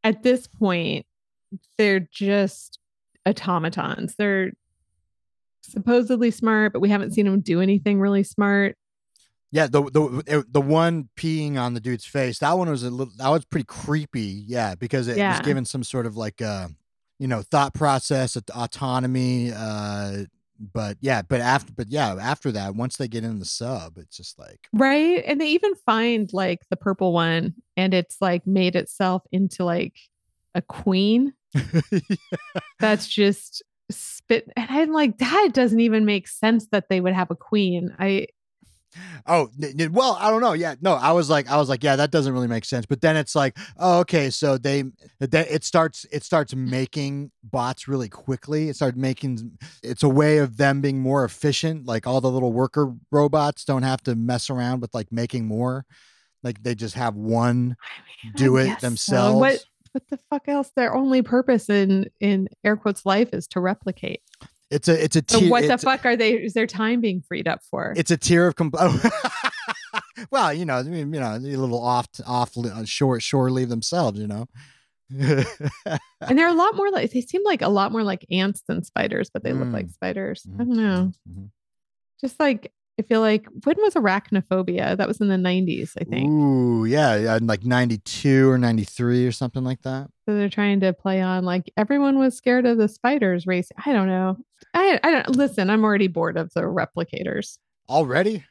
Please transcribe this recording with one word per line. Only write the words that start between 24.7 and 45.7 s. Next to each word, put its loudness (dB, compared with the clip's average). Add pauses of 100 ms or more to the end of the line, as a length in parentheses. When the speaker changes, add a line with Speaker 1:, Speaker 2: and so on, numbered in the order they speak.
Speaker 1:
Right, 2
and -2
they 0
even 2
find, 0
like, -2
the -4
purple 0
one, 0 (200)
and 2
it's, -2
like, 0
made 0
itself -2
into, -2
like, -4 (560)
a -2
queen. 0 (220)
Speaker 2:
<laughs> 0 (280)
Yeah. 2 (800)
Speaker 1:
That's 0
just -2 (260)
spit, -4
and -6
I'm 0
like, 2
"That 2
doesn't 4
even 4
make 0
sense 0
that 0
they 2
would 0
have -2
a -4
queen." -2
I -2 (1000)
Speaker 2:
Oh, 2 (120)
n-, -8
n-, 0
well, 2
I 2
don't 2
know. 2
Yeah, -2
no, 4
I 4
was 4
like, 2
I 2
was 4
like, -2
"Yeah, 4
that 2
doesn't 2
really 0
make -2
sense." -4
But -4
then 4
it's -4
like, 0 (200)
"Oh, 4
okay." 2
So 0
they, 0 (360)
then 0
it -2
starts, 0